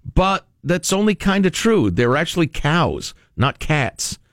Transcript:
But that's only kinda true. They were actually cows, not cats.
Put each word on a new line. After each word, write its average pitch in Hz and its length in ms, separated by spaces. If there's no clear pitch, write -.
But 185 320
that's 175 300
only 208 220
kinda 196 340
true. 175 400
They 92 160
were 127 120
actually 160 300
cows, 147 680
not - 240
cats. - 600